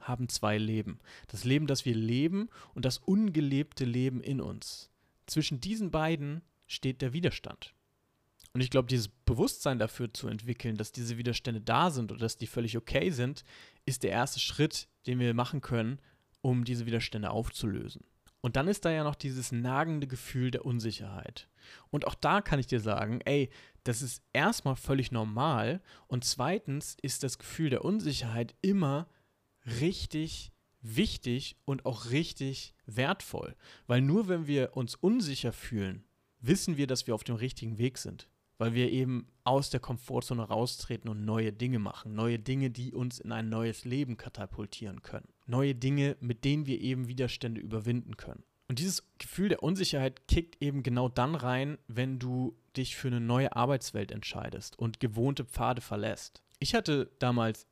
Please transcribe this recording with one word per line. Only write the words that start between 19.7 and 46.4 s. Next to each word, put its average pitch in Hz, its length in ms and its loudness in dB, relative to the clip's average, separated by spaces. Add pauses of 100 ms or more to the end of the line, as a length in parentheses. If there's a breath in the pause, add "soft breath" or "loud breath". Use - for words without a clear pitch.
Gefühl 127 460 -2
der - 120 -2
Unsicherheit. 107 840 -4 (420 loud breath)
Und 123 160 -2
auch - 80 -2
da 170 260 2
kann 147 200 2
ich 127 80 -2
dir 123 100 2
sagen, 107 460 0
ey, 135 260 4 (320 loud breath)
das 120 180 0
ist 131 220 -6 (100)
erstmal 143 440 2
völlig 135 340 2
normal. 120 720 0 (240 loud breath)
Und 123 180 -2
zweitens 143 800 -2
ist - 220 -2
das 127 140 -4
Gefühl - 300 -2
der 131 160 2
Unsicherheit 123 800 0
immer 170 460 2 (720 soft breath)
richtig 160 720 -2 (280)
wichtig 123 840 -2
und 135 200 -4
auch 120 260 -4
richtig 135 640 -2 (120)
wertvoll. 127 720 -4 (320 loud breath)
Weil 123 140 6
nur 185 260 4
wenn 165 180 0
wir 139 300 2
uns 123 180 -2
unsicher 165 580 2
fühlen, 95 520 -4 (360)
wissen 160 360 2
wir, 139 100 0
dass 127 220 -2
wir 113 80 0
auf - 80 -6
dem 123 100 -4
richtigen 113 440 -6
Weg 127 200 0
sind. - 300 -10 (320)
Weil 113 140 2
wir 123 160 4
eben 127 380 0 (160)
aus 139 260 4
der 135 80 0
Komfortzone 123 640 -2
raustreten 113 680 -2
und 107 160 -4
neue 110 280 2
Dinge 123 260 0
machen. 107 360 -6
Neue 113 260 2
Dinge, 131 300 0
die 123 220 -6
uns 123 280 -4
in - 100 -8
ein 113 180 -4
neues 113 360 0
Leben 127 320 -2
katapultieren 101 840 -10
können. - 260 -12 (180)
Neue 131 300 2
Dinge, 139 440 2
mit 120 240 -4